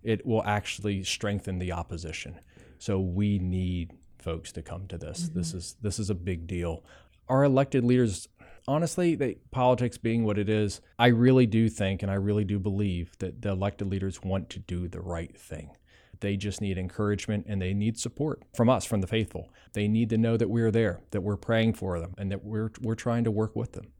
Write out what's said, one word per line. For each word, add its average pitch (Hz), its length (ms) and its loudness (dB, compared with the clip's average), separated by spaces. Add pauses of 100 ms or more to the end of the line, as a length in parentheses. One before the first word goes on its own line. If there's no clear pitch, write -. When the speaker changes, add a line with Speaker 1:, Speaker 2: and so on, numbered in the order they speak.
Speaker 1:
it 110 180 0
will 110 200 2
actually 101 580 -2
strengthen 98 560 -4
the 90 140 -4
opposition. 82 680 -8 (400)
So 98 200 -2
we 98 400 2
need 90 520 -2 (260)
folks 82 360 -8
to 85 80 -8
come 92 260 -10
to 85 100 -10
this. 165 320 -6
This 87 200 -4
Speaker 2:
Mm-hmm. 92 80 -8
Speaker 1:
is, - 240 -10
this 107 180 -4
is 101 100 -2
a 101 60 0
big 87 320 -6
deal. 85 360 -4 (440)
Our 135 160 4
elected 139 400 4
leaders, 120 440 2 (400)
honestly, 165 480 0
they, 131 180 -2 (180)
politics 123 460 2
being 117 260 0
what 104 140 2
it 104 120 0
is, 107 320 0 (160)
I 120 100 6
really 123 380 8
do 113 240 4
think 98 340 0
and 98 80 0
I 98 40 0
really 104 300 2
do 101 120 0
believe 95 640 -2
that - 220 -8
the 101 80 -2
elected 98 400 -2
leaders 95 340 -4
want 92 280 -2
to - 80 -12
do 90 280 -6
the - 140 -10
right 85 360 -8
thing. 78 340 -14 (480)
They 101 180 -2
just 101 240 -4
need 95 160 -2
encouragement 104 720 -2
and 98 120 -2
they 92 120 0
need 107 260 0
support 139 440 -4 (120)
from 117 140 4
us, 127 160 4
from 101 160 0
the 90 60 -2
faithful. - 460 -2 (200)
They 104 140 0
need 110 220 2
to 113 80 2
know 113 200 4
that 110 120 2
we're 113 220 2
there, 104 300 2 (100)
that 98 100 -2
we're 101 160 -2
praying 113 360 2
for 90 260 -4
them, 87 180 -8
and 98 140 -4
that 98 120 -6
we're, 110 280 -4 (100)
we're 113 140 0
trying 117 300 0
to 113 60 2
work 107 240 0
with - 180 -4
them. - 140 -12 (120)